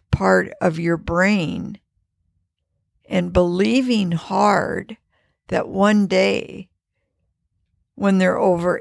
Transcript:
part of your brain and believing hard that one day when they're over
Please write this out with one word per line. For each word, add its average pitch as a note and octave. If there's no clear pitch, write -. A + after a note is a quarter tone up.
part F#3+
of E3
your E3+
brain F3
and F3+
believing G3
hard G3+
that -
one G3+
day F#3+
when G3
they're F#3
over F3+